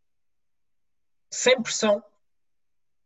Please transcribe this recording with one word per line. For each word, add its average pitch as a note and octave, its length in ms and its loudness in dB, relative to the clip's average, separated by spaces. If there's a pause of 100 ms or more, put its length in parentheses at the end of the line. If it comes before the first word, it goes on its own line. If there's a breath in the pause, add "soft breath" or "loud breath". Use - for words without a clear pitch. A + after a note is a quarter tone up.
(1300)
sem B3+ 320 2
pressão, G#3+ 420 -2 (1040)